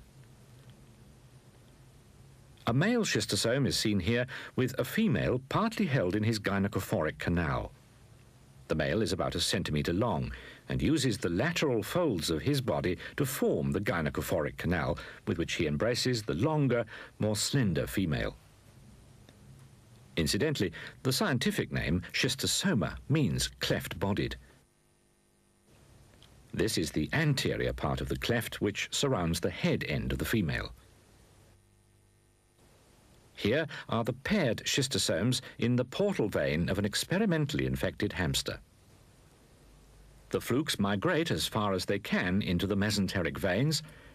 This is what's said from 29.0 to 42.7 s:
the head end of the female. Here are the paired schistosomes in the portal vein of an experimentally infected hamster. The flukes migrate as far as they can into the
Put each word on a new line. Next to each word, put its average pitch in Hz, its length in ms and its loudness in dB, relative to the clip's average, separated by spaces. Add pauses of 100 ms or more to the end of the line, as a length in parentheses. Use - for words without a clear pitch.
the 101 100 0
head - 400 0
end 120 220 -2
of 127 80 -2
the - 60 -2
female. 110 460 -2 (2500)
Here 139 320 2 (240)
are 113 140 0
the 127 100 -2
paired 160 520 0
schistosomes 120 760 0 (160)
in 120 180 2
the 123 100 2
portal 185 440 0
vein 82 400 0
of 95 80 0
an 101 80 2
experimentally 156 800 0
infected - 480 -2
hamster. - 460 -2 (1700)
The 95 120 0
flukes 147 360 0
migrate 107 540 0
as 87 160 0
far 104 260 0
as 92 120 -2
they 101 120 0
can 101 460 0
into 90 240 0
the 101 100 0